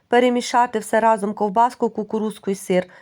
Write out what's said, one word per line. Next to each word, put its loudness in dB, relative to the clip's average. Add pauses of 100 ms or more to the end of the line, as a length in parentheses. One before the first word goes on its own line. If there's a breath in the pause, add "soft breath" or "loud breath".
перемішати 2
все -2
разом, 2
ковбаску, 0
кукурузку -6
і -2
сир. -2 (160 loud breath)